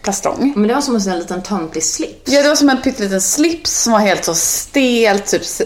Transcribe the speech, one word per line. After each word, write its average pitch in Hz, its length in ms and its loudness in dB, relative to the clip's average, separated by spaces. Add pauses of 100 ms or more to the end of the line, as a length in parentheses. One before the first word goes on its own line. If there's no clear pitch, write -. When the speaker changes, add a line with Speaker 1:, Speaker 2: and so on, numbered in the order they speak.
Speaker 1:
plastrång. 220 520 0
Speaker 2:
Men 208 120 2
det 233 60 2
var 285 80 0
som 254 140 0
en 208 60 2
sån 190 100 -2
här 175 80 -2
liten 180 240 -6
töntig 160 400 -4
slips. - 480 -6
Speaker 1:
Ja, 285 120 6
det 294 60 4
var 311 60 4
som 285 140 4
en 262 120 2
pytteliten 196 400 -2
slips - 640 -2
som 233 100 2
var 214 60 4
helt 190 260 2
så 165 100 -2
stel, 226 840 0
typ - 220 -2
s-, - 240 -8